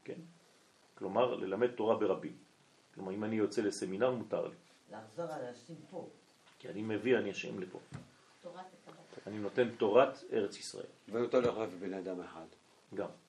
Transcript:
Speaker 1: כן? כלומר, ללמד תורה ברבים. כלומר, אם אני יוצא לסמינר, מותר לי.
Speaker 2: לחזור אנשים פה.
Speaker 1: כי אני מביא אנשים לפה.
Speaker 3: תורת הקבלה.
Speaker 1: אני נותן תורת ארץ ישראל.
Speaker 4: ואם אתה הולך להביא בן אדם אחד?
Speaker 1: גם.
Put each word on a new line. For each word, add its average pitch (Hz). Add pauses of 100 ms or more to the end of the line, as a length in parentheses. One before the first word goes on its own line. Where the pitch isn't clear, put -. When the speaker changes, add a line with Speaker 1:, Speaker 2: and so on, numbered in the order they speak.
Speaker 1:
כן? - (760)
כלומר, 110
ללמד 104
תורה 110
ברבים. 95 (640)
כלומר, 98
אם 104
אני 110
יוצא 107
לסמינר, 101
מותר 107
לי. - (360)
Speaker 2:
לחזור 135 (100)
אנשים 127 (140)
פה. 180 (500)
Speaker 1:
כי -
אני 92
מביא 110
אנשים 101
לפה. 90 (600)
Speaker 3:
תורת - (220)
הקבלה. - (260)
Speaker 1:
אני 107
נותן 110
תורת 117 (100)
ארץ 101
ישראל. - (240)
Speaker 4:
ואם 113
אתה 120
הולך 120
להביא 98
בן 92
אדם 92
אחד? 82 (500)
Speaker 1:
גם. 95 (200)